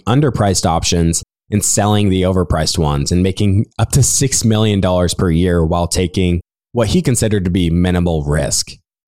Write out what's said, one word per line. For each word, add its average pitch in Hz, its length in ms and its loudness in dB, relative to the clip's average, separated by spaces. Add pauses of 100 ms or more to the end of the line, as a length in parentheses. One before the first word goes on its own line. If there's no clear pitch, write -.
underpriced 113 580 0
options 85 580 0 (280)
and 104 120 0
selling 104 460 2
the 95 140 2
overpriced 90 560 0
ones 71 340 0
and 90 100 2
making 98 440 0 (120)
up 113 120 -2
to 135 120 2
six - 400 0
million 107 380 2
dollars 90 320 0
per 92 180 0
year 85 360 2
while 85 200 -2
taking 90 540 -2 (320)
what 117 160 0
he 175 140 0
considered 110 420 0
to 92 60 0
be 87 180 0
minimal 87 560 0
risk. 71 460 -2 (380)